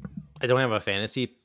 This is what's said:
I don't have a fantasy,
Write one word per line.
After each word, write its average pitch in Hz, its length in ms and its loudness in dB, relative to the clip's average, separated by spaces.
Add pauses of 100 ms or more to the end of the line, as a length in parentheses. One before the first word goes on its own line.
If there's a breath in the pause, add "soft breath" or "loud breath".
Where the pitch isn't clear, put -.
(420)
I 131 60 -2
don't 127 120 6
have 127 120 2
a 107 80 2
fantasy, 107 640 -2